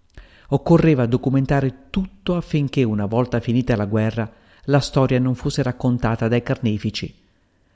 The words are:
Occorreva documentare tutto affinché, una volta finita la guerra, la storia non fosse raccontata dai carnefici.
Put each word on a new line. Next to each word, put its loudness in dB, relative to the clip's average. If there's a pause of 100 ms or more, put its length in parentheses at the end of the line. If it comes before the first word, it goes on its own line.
(500)
Occorreva 4
documentare 0
tutto -4
affinché, -2
una 0
volta 0
finita 0
la 0
guerra, -2 (320)
la 2
storia 2
non 0
fosse -4
raccontata -2
dai 2
carnefici. -4 (600)